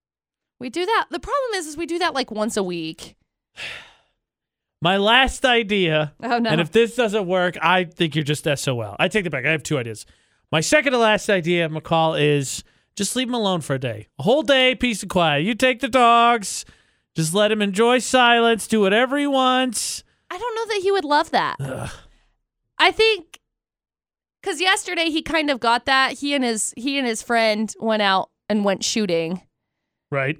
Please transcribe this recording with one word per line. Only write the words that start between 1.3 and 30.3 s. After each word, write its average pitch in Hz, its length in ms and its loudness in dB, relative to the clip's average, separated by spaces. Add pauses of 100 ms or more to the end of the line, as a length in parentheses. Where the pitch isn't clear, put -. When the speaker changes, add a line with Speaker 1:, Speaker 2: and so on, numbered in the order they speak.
Speaker 1:
is, 359 120 -4
is 302 100 -14
we 330 100 -6
do 339 120 -4
that, 339 160 -2
like, 269 160 -4
once 214 260 -4
a 208 60 0
week. 170 540 -8 (400)
Speaker 2:
<sighs> - 1200 -20
My 180 180 2
last 233 460 2
idea, 190 800 0
Speaker 1:
Oh, 240 160 -2
no. 233 120 -2
Speaker 2:
and 160 100 2
if 160 100 -2
this 226 240 2
doesn't 214 320 0
work, 180 340 0
I 180 240 2
think 160 300 -4
you're 156 80 -2
just 147 240 -4
S 143 220 -2
O 123 120 -2
L. 104 200 -10
I 175 80 2
take 185 180 -2
it 170 40 -6
back. 127 140 -6
I 143 60 0
have 160 140 -2
two 151 140 -4
ideas. 117 280 -10 (460)
My 156 80 2
second 277 320 2
to 247 60 2
last 214 300 2
idea, 175 400 0
McCall, 160 520 0
is 147 420 0 (320)
just - 220 -4
leave 254 120 -2
him 247 60 -4
alone 196 280 0
for 139 120 -4
a 131 60 -4
day. 110 260 -8 (140)
A - 20 -8
whole 254 220 2
day, 262 320 4
peace 240 260 -2
and 190 80 -10
quiet. 156 340 2
You 233 100 0
take 254 260 2
the 269 80 -2
dogs. 233 760 4 (520)
Just 160 180 -2
let 208 160 4
him 214 100 0
enjoy 214 380 2
silence, 233 720 4
do 220 120 2
whatever 240 380 2
he 285 80 0
wants. 254 800 0 (260)
Speaker 1:
I 359 80 -10
don't 453 160 -6
know 453 200 -4
that 403 80 -4
he 392 100 0
would 392 120 0
love 294 280 0
that. 170 260 0
Speaker 2:
Ugh. 131 320 -8 (880)
Speaker 1:
I 339 140 4
think 427 480 0 (1000)
'cause 320 200 -6
yesterday 359 500 0
he 311 100 -2
kind 302 300 -2
of 262 80 -2
got 240 280 0
that. 262 340 2
He 285 140 -4
and 269 100 0
his, 226 320 -2
he 277 200 -4
and 269 100 -2
his 226 160 -4
friend 220 580 0
went 220 220 0
out 190 280 2 (180)
and 208 160 0
went 196 200 0
shooting. 175 580 -2 (680)
Speaker 2:
Right. 139 280 -2